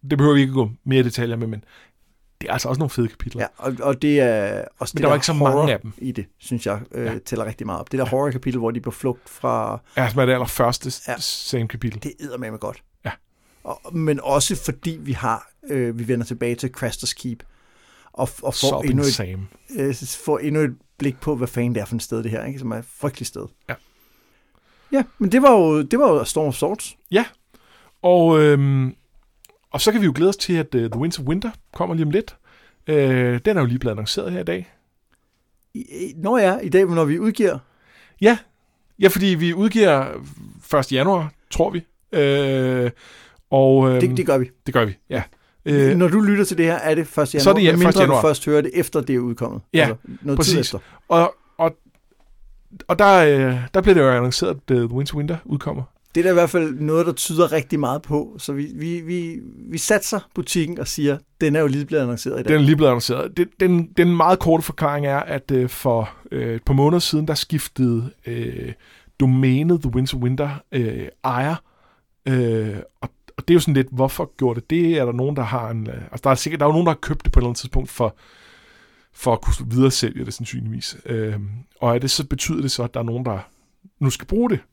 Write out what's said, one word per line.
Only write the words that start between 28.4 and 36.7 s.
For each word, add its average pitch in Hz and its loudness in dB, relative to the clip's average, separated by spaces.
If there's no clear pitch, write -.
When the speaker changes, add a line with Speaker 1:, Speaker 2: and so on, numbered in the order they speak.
Speaker 1:
øhm, 139 4
og - -4
så 220 4
kan 220 2
vi 202 2
jo 147 2
glæde 165 2
os 196 -2
til, - -4
at, 160 -2
øh, 117 0
The 113 -6
Winds 165 -4
of 135 -8
Winter 196 -4
kommer 175 -4
lige 165 0
om 147 -2
lidt. 208 -2
Øh, 131 2
den 208 2
er 160 2
jo 127 2
lige 120 0
blevet 123 -2
annonceret 107 -6
her 180 -4
i - -6
dag. 175 -6
Speaker 2:
I, - -12
i, 147 -12
nå 196 0
ja, 196 4
i 180 -8
dag, 185 6